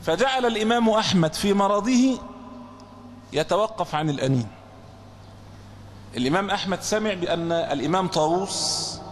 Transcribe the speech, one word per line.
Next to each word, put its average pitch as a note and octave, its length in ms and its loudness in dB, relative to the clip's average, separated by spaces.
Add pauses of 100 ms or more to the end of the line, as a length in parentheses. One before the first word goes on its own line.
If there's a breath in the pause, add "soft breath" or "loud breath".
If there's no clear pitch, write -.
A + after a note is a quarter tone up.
فجعل B3 420 2
الإمام A3+ 440 4
أحمد F3+ 440 4
في G3+ 200 2
مرضه G#3+ 640 4 (1120)
يتوقف F3 640 0
عن D#3 140 0
الأنين. C3 380 2 (1700)
الإمام E3 320 2
أحمد F#3+ 320 -2
سمع G#3+ 320 0
بأن E3+ 380 -2
الإمام E3+ 560 0
طاووس - 920 -2 (140)